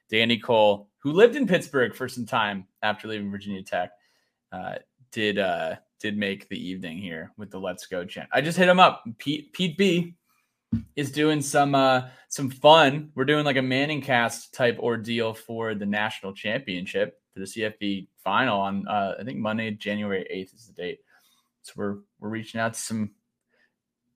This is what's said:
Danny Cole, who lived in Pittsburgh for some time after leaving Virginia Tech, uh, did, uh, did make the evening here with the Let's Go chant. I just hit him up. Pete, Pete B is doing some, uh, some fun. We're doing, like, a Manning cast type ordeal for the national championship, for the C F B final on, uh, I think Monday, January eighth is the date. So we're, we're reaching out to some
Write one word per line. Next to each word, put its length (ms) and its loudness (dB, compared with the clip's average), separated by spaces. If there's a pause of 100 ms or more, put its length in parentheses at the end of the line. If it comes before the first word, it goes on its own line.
Danny 280 4
Cole, 500 4 (120)
who 120 -4
lived 240 6
in 100 0
Pittsburgh 480 0
for 140 -8
some 180 -8
time 400 -2 (160)
after 260 -4
leaving 220 -6
Virginia 340 -10
Tech, 280 -4 (640)
uh, 220 -10 (360)
did, 260 -2
uh, 380 -2 (240)
did 180 -4
make 320 -4
the 200 -8
evening 300 -10
here 380 -12
with 120 -14
the 100 -12
Let's 280 -8
Go 180 -8
chant. 260 -14
I 100 0
just 160 -2
hit 120 6
him 100 6
up. 240 6 (140)
Pete, 340 -6
Pete 260 -4
B 380 2 (800)
is 160 -4
doing 300 2
some, 340 2
uh, 280 4 (260)
some 200 -4
fun. 680 6
We're 100 0
doing, 180 4
like, 140 2
a 40 2
Manning 400 0
cast 520 0
type 260 2
ordeal 540 -2
for 420 -6
the 100 -6
national 480 -4
championship, 840 -4 (140)
for 60 -14
the 80 -8
C 180 -8
F 140 -4
B 280 -4 (160)
final 360 2
on, 280 -4
uh, 320 -2
I 40 -12
think 160 -10
Monday, 320 -4
January 580 -4
eighth 240 -10
is 140 -20
the 60 -20
date. 260 -8 (640)
So 120 -20
we're, 220 -4 (220)
we're 100 -10
reaching 320 -6
out 140 -2
to 40 -12
some 320 -4 (1040)